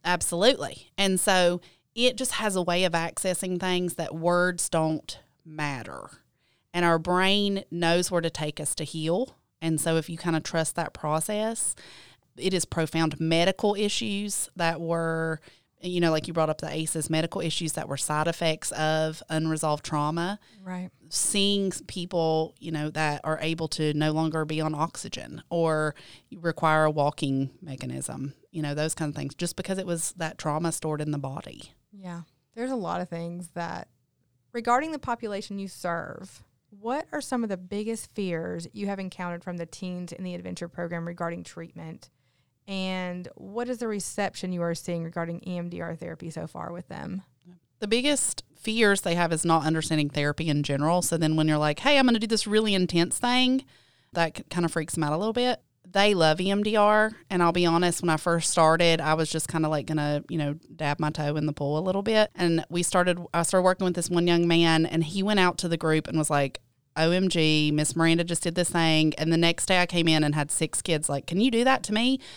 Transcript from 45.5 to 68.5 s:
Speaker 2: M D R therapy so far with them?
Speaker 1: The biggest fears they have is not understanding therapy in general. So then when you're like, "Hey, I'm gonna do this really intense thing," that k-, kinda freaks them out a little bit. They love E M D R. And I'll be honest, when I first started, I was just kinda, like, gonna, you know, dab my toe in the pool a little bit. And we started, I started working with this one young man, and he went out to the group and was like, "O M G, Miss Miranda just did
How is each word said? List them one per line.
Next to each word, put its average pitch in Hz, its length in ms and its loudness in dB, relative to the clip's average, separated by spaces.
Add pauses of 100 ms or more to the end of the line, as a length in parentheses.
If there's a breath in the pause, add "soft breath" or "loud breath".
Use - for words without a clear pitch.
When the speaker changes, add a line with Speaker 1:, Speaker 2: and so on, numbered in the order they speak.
Speaker 2:
M 175 100 -8
D 170 120 -8
R 165 140 -8
therapy 165 360 -12
so 165 160 -8
far 165 260 -10
with 180 140 -14
them? - 340 -10 (560)
Speaker 1:
The 214 100 -4
biggest 254 560 0 (120)
fears 220 460 4
they 170 120 0
have 170 180 2
is 160 140 0
not 160 220 4
understanding 156 420 2
therapy 147 380 -2
in 147 160 2
general. 151 400 2
So 175 120 0
then 156 200 2
when 156 120 4
you're 151 120 4
like, 151 220 0
"Hey, 285 180 6
I'm 262 80 6
gonna 233 100 4
do 220 80 -2
this 214 220 0
really 214 260 2
intense 180 460 2
thing," 254 460 2 (480 soft breath)
that 165 200 0
k-, - 160 -12
kinda 170 180 0
freaks 160 280 -4
them 160 80 0
out 147 100 0
a 156 40 0
little 214 160 -2
bit. 247 280 -2 (240)
They 196 300 4
love 160 260 6
E 190 80 0
M 202 140 2
D 208 120 0
R. 214 360 6 (180)
And 180 140 2
I'll 170 80 6
be 175 160 4
honest, 170 340 4
when 175 80 2
I 156 80 2
first 170 320 0
started, 160 500 6
I 151 140 0
was 160 160 2
just 160 180 -4
kinda, 160 220 0
like, 151 160 -2
gonna, 147 440 0
you 170 100 -2
know, 143 140 -2 (220)
dab 147 240 -2
my 151 120 0
toe 147 240 -2
in 151 100 -2
the 151 80 0
pool 147 240 -2
a 165 60 -2
little 190 180 0
bit. 214 320 2
And 170 360 2
we 175 120 -2
started, 175 380 2 (140)
I 170 100 2
started 185 200 2
working 185 220 4
with 175 80 2
this 170 160 -4
one 175 160 4
young 170 220 4
man, 165 400 6
and 165 160 0
he 185 180 -4
went 202 200 2
out 180 180 2
to 180 80 -2
the 165 100 0
group 156 300 0
and 165 100 -2
was 151 120 2
like, 143 320 0 (340)
"O 160 160 4
M 185 160 4
G, 156 440 4
Miss 151 240 0
Miranda 165 280 4
just 170 200 -4
did 175 120 -2